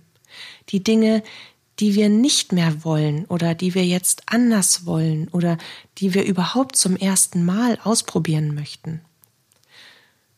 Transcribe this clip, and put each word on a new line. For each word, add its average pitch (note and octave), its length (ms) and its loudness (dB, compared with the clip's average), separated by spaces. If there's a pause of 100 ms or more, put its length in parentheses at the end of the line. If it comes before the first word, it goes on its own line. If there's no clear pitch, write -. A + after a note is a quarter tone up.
(720)
Die F#3+ 120 -2
Dinge, A3 400 4 (580)
die G#3 140 2
wir G#3 140 4
nicht A#3 440 2
mehr E3 320 0
wollen D3+ 420 0
oder E3+ 280 -2
die F3+ 200 -2
wir F#3 100 2
jetzt F3+ 420 -2
anders A3+ 600 2
wollen D#3+ 420 -2
oder F3 280 0 (420)
die F#3+ 160 0
wir F#3+ 100 2
überhaupt G3+ 520 0
zum F#3 200 0
ersten F#3+ 480 0
Mal A3 380 0
ausprobieren D#3 720 -2
möchten. D#3+ 460 -10 (1400)